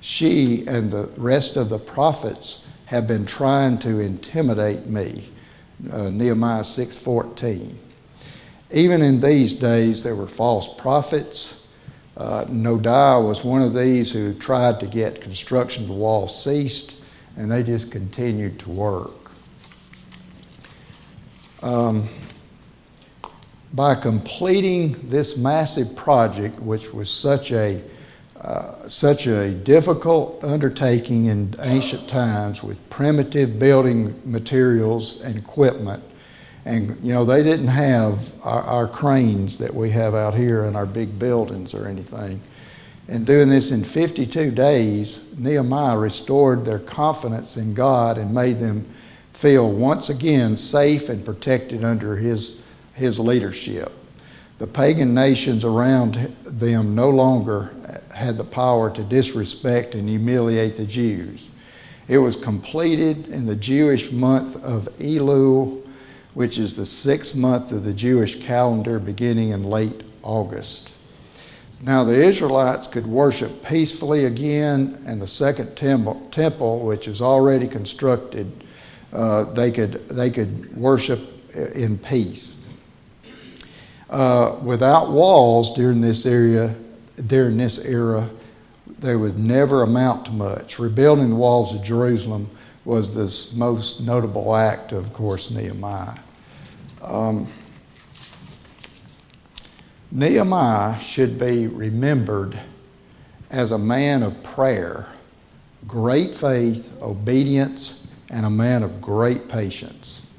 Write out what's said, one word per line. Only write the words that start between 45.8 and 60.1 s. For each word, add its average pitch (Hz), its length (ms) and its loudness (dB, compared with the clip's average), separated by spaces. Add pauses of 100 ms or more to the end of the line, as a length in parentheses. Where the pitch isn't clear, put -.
restored 123 680 2
their 110 120 -4
confidence 127 800 -4
in 110 160 -4
God 120 460 2
and 104 160 -4
made 123 240 0
them 107 260 -2 (480)
feel 131 380 6
once 131 400 0
again 131 440 2
safe 147 540 2
and 107 160 -6
protected 123 580 -4
under 107 340 -2
his, 110 460 -4 (300)
his 127 260 -2
leadership. 101 720 -2 (680)
The 110 80 -8
pagan 143 480 2
nations 127 500 2
around 120 520 2 (280)
them 113 500 0
no 120 140 4
longer 120 640 2 (420)
had 117 220 -4
the 113 80 -6
power 120 480 2
to 110 100 -8
disrespect 120 920 0
and 104 160 -4